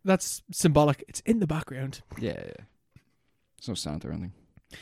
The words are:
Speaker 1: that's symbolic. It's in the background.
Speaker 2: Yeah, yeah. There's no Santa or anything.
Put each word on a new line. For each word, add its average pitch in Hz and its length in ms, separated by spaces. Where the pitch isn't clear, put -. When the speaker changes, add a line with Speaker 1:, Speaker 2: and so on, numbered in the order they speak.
Speaker 1:
that's - 460
symbolic. 147 560
It's - 140
in 226 180
the 190 80
background. 135 540
Speaker 2:
Yeah, 95 140
yeah. 50 320
There's - 100
no - 60
Santa - 340
or 69 40
anything. 90 220